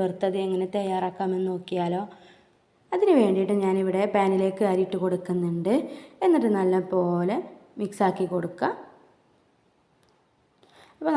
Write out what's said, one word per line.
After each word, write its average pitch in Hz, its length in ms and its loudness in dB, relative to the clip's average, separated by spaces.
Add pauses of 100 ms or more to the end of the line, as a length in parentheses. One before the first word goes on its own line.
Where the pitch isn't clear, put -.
വറുത്തത് 185 440 -2
എങ്ങനെ 185 300 -2
തയ്യാറാക്കാമെന്ന് 185 760 -2
നോക്കിയാലോ? 180 520 -4 (920)
അതിന് 370 280 4
വേണ്ടിയിട്ട് 190 440 2
ഞാനിവിടെ 190 380 0 (140)
പാനിലേക്ക് 190 560 2
അരി 185 140 2
ഇട്ട് 185 180 -4
കൊടുക്കുന്നുണ്ട്. 180 680 -2 (520)
എന്നിട്ട് 277 320 4
നല്ലപോലെ 185 800 2 (440)
മിക്സാക്കി 190 540 0
കൊടുക്കുക. 175 380 -4 (2250)
അപ്പോൾ 320 180 -2